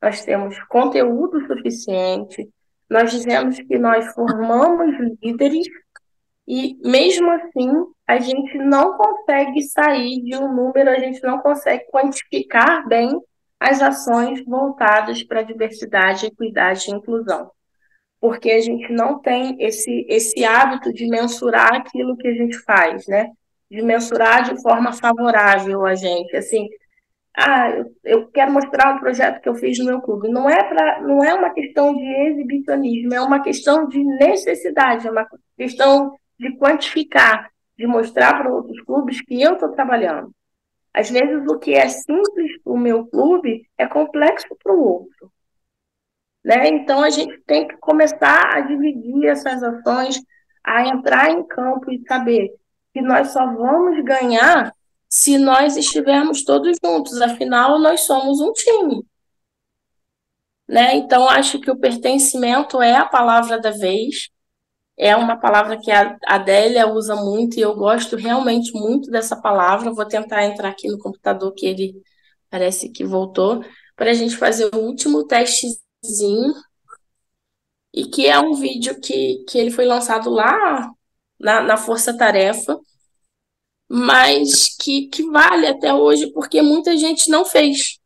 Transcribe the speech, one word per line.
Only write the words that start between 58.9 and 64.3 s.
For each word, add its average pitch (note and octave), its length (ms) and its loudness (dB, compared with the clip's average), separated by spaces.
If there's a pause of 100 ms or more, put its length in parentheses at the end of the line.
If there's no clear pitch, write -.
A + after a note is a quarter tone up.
né? B3 260 4
Então, B3+ 340 4
acho C#4 320 2
que C4 120 -4
o C4 40 -2
pertencimento B3+ 1040 0
é A#3+ 140 4
a C#4 100 4
palavra A#3 560 2
da A3 120 -2
vez, G#3 600 -4 (640)